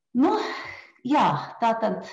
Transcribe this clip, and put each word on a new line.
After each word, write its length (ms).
Nu, 200
jā, 220
tātad, 480